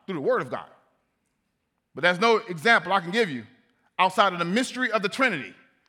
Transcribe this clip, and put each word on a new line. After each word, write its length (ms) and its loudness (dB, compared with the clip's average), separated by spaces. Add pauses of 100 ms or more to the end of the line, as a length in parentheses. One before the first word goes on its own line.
through 80 -6
the 60 -4
Word 200 0
of 80 -8
God. 200 -10 (1300)
But 60 -10
there's 180 2
no 160 4
example 560 0
I 80 2
can 100 -10
give 180 0
you 160 -8 (540)
outside 340 4
of 60 -8
the 60 0
mystery 480 -2
of 100 -2
the 60 -2
Trinity 440 -2 (360)